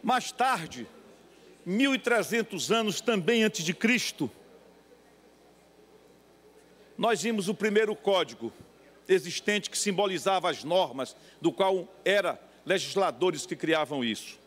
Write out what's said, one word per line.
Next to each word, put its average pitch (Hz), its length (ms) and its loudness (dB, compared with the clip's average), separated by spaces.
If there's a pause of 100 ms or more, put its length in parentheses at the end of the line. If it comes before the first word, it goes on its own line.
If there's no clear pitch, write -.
Mais 240 300 0
tarde, 170 520 -2 (800)
mil 262 300 2
e - 20 -2
trezentos 202 760 0
anos 220 260 0
também 220 440 2
antes 214 200 0
de 170 100 -2
Cristo, 180 560 0 (2750)
nós 202 260 0
vimos 208 240 -2
o 214 60 -2
primeiro 214 420 0
código 143 560 -2 (560)
existente 190 640 0
que - 80 -8
simbolizava 190 720 0
as 120 160 -6
normas, 143 500 0 (240)
do 165 140 0
qual 190 340 0 (160)
era 180 340 2 (280)
legisladores 165 800 0
que 165 100 -6
criavam 151 480 0
isso. - 440 -6